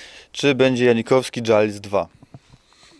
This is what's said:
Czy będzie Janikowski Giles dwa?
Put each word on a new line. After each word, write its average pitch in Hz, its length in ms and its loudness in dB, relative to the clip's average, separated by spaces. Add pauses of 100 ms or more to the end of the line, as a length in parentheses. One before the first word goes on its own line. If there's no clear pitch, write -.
(320)
Czy 143 240 0
będzie 127 300 2
Janikowski 120 560 0
Giles 107 400 0
dwa? 95 260 -4 (920)